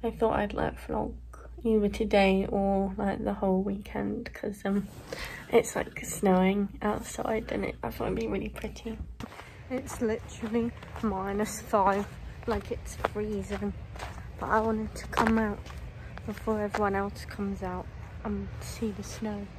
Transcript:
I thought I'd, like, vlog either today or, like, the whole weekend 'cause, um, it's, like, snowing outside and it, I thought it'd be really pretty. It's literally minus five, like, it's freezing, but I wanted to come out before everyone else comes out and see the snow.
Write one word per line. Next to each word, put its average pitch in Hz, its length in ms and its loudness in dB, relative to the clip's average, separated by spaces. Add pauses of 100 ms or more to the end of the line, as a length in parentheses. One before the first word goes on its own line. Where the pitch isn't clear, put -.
I 233 80 0
thought 220 260 4
I'd, 208 160 2
like, - 320 0
vlog 220 300 -2 (480)
either 214 260 6
today 196 600 6
or, 196 480 4
like, 208 260 0
the 202 100 2
whole 190 280 4
weekend 202 720 -2
'cause, 208 320 -4
um, 202 220 2 (640)
it's, - 240 6
like, - 280 -4
snowing 196 680 4 (120)
outside 220 720 -2
and 196 140 -2
it, - 180 -4
I 233 80 -2
thought 226 160 -2
it'd 190 120 0
be 226 80 -2
really 208 220 -2
pretty. 220 480 -8 (720)
It's 262 320 -4
literally 226 680 0 (320)
minus 202 580 0
five, 202 460 6 (400)
like, 208 240 0
it's - 240 -6
freezing, 202 760 -4 (680)
but - 100 -4
I 220 100 6
wanted 220 360 0
to - 120 -8
come 226 300 4
out 208 220 2 (640)
before 214 360 -2
everyone 208 340 2
else 196 300 -2
comes 196 380 -4
out 180 220 -4 (380)
and 202 240 -2 (120)
see - 320 -4
the 196 120 -8
snow. 208 420 -4 (140)